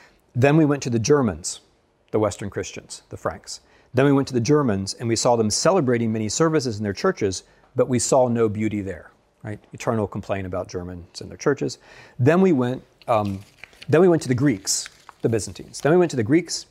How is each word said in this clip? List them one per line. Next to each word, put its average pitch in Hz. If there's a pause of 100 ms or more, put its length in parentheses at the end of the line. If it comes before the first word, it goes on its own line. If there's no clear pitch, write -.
(360)
Then 139
we 160
went 139
to 127
the 117
Germans, 110 (500)
the 113
Western 104
Christians, -
the -
Franks. - (340)
Then 135
we 143
went 135
to -
the 120
Germans, 117
and 120
we 113
saw 123
them 110
celebrating 120
many 110
services 135
in 110
their 101
churches, 113 (320)
but 123
we 123
saw 127
no 117
beauty 104
there, 95 (320)
right? 107 (140)
Eternal 113
complaint 98
about 92
Germans 90
and 87
their 87
churches. 143 (400)
Then 160
we 190
went, 127 (240)
um, 104 (460)
then 151
we 190
went 165
to -
the 127
Greeks, 120 (320)
the -
Byzantines. -
Then 143
we 180
went 170
to 139
the 113
Greeks, 156